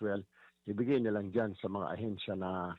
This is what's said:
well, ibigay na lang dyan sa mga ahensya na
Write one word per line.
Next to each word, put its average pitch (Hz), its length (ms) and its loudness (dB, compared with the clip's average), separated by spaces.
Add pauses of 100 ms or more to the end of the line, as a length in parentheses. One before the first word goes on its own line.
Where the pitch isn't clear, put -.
well, 104 180 0 (460)
ibigay 120 340 2
na 113 140 2
lang 101 180 0
dyan 107 240 2
sa 95 140 -4
mga 92 260 -2
ahensya 104 400 -4
na 92 440 -2